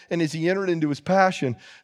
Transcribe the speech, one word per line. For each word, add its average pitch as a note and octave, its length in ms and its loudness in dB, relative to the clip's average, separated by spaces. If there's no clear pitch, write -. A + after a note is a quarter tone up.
and E3+ 120 0
as D3+ 100 -2
he D#3+ 160 -2
entered F#3+ 220 0
into D#3 200 -2
his C#3 100 -6
passion, F3+ 560 2